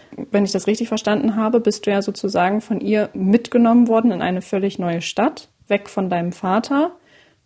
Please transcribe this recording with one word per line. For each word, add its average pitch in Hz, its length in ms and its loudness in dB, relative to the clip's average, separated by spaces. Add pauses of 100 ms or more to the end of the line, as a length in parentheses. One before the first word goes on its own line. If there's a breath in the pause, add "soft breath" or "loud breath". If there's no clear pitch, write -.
(300 loud breath)
Wenn 202 140 2
ich 196 80 -2
das 185 140 -2
richtig 220 220 0
verstanden 214 480 0
habe, 226 240 2
bist - 260 -2
du 208 40 0
ja 196 120 0
sozusagen 196 580 -2
von - 200 -4
ihr 214 340 0
mitgenommen 233 760 4
worden 226 220 4
in 180 120 -2
eine 180 200 -2
völlig 196 360 -2
neue 170 240 -2
Stadt, - 460 -2 (200)
weg 202 200 -2
von 190 220 -4
deinem 175 220 -2
Vater, 277 640 -2 (500 soft breath)